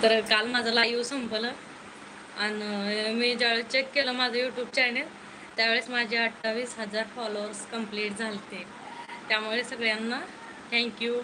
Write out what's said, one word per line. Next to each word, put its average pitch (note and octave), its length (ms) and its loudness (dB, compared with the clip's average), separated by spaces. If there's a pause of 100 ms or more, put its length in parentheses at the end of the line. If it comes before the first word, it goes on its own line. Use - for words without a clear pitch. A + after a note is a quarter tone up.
तर A3+ 180 8
काल G#3+ 260 4
माझं A#3+ 240 2
लाईव्ह A#3 320 4
संपलं A#3 480 -2 (880)
आणि G#3 760 0
मी A#3+ 220 4
ज्यावेळेस A#3 300 4
चेक B3+ 260 0
केलं C#4 200 2
माझं B3 260 2
YouTube B3 380 -2
चॅनेल, B3+ 320 2 (500)
त्यावेळेस A3+ 320 4
माझे A#3+ 280 0
अठ्ठावीस A3+ 640 0
हजार G#3+ 260 -2 (100)
फॉलोअर्स G#3 500 -4
कंप्लीट G#3 520 -4
झालते. G3+ 480 -6 (640)
त्यामुळे A3 340 2
सगळ्यांना A#3 560 0 (540)
thank A#3 300 0
you. A#3 100 0 (100)